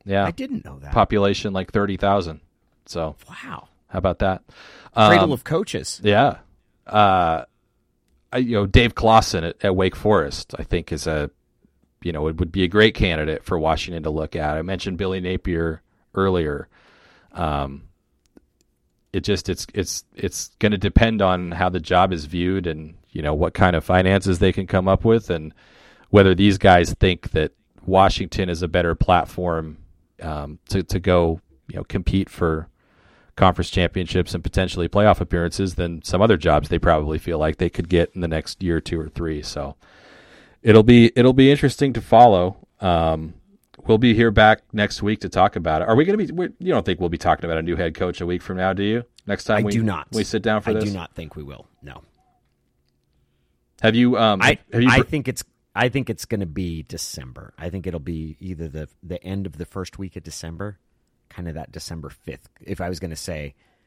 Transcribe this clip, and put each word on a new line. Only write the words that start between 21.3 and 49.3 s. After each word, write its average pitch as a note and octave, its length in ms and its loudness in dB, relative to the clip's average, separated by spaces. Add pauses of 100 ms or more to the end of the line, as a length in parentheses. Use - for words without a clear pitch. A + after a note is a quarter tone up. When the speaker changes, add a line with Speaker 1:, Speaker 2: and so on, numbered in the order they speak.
Speaker 1:
how F2+ 180 -2
the F2+ 100 -4
job F2+ 340 2
is D#2 120 -6
viewed F2+ 420 -4
and, D#2 260 -10 (160)
you - 120 -10
know, D2 120 -2
what E2 200 -2
kind F2+ 220 4
of D#2+ 80 -2
finances F#2 560 2
they F#2+ 140 2
can F#2+ 140 -6
come F#2 200 -2
up F#2+ 160 2
with A2+ 260 2
and D#2 240 -8 (560)
whether F#2+ 260 8
these G2 220 4
guys F2+ 360 6
think - 380 0
that D#2 200 -2 (340)
Washington F#2+ 600 2
is F2 140 -6
a F2+ 60 -2
better E2+ 280 0
platform, E2 800 -2 (440)
um, D2 380 -10 (100)
to, F#2+ 140 -2
to F#2 160 -6
go, F2 420 2 (260)
you - 80 -16
know, F#2+ 80 -10
compete F#2+ 460 -2
for D#2+ 380 -2 (680)
conference F2+ 340 2
championships F2+ 640 -2
and E2+ 100 -8
potentially F#2 440 -4
playoff G#2 320 4
appearances F2 560 -4
than E2+ 280 -6
some F2+ 180 -2
other G#2+ 160 4
jobs D2+ 320 0
they E2+ 100 -2
probably D#2 380 0
feel E2 200 -6
like D#2 200 -2
they F2 120 -2
could E2+ 200 -8
get E2+ 240 2
in F#2 80 -10
the E2+ 60 -2
next D#2+ 360 -8
year, E2 160 -2
two E2 200 -6
or D#2 100 -10
three. D#2 320 -8
So C#2+ 340 -10 (880)
it'll A2 200 8
be, A#2 320 8
it'll B2+ 180 6
be C3+ 180 6
interesting C#3+ 420 0
to A2+ 80 -6
follow. G2 560 6 (240)
Um, E2 540 0 (500)
we'll A2 140 4
be A#2 160 4
here A#2 160 2
back G#2+ 320 6 (100)
next G#2 300 -4
week G#2 160 -2
to F#2+ 100 -10
talk F#2 260 2
about E2 280 -2
it. - 40 -4
Are A2 80 2
we C#3+ 80 6
gonna G3 140 0
be, G3+ 140 -4
we, F3 140 -4 (140)
you F3+ 140 -2
don't A2+ 100 0
think F#2 160 -4
we'll F2 100 -2
be E2+ 100 -6
talking E2 260 0
about E2 140 -2
a - 20 -2
new E2+ 140 -4
head E2 180 -4
coach F2+ 280 -6
a F2+ 40 -6
week F2 160 -4
from F#2 160 -10
now, F#2 160 -2
do G2 100 -4
you? A2 200 -2 (240)
Next G2+ 160 -6